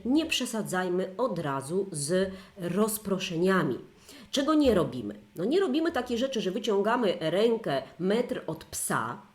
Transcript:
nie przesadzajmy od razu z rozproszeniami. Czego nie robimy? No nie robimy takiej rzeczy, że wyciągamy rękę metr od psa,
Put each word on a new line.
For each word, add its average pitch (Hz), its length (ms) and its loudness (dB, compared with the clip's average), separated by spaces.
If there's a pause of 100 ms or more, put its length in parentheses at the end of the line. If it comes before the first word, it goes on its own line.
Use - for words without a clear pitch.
nie 294 200 2
przesadzajmy 185 920 -2
od 226 220 -2
razu 147 520 -2
z 180 400 0 (260)
rozproszeniami. 180 1200 0 (540)
Czego 277 220 2
nie 294 200 6
robimy? 123 460 0 (160)
No 170 100 -4
nie 302 140 2
robimy 320 320 2
takiej 240 260 -2
rzeczy, 247 240 0
że 185 100 -2
wyciągamy 208 680 2
rękę 180 640 2 (160)
metr 226 480 0
od - 180 -6
psa, 127 560 -4 (140)